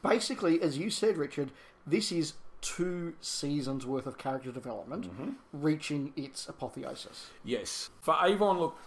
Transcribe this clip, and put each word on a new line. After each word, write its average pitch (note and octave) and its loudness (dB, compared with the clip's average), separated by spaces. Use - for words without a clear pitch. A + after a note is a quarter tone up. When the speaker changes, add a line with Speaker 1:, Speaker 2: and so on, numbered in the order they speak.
Speaker 1:
But - 2
basically, G#3 4
as D3 2
you G3 0
said, G#3 2
Richard, C#3+ -2
this F#3+ 2
is E3 0
two E3+ -2
seasons C3+ -2
worth C3 -2
of B2+ -8
character C3 -4
development B2 -6
Speaker 2:
Mm-hmm. C3 -6
Speaker 1:
reaching D3+ 0
its C#3 -8
apotheosis. - -10
Speaker 2:
Yes. A2 -4
For D#3+ 6
Avon, G3 6
look, E3 0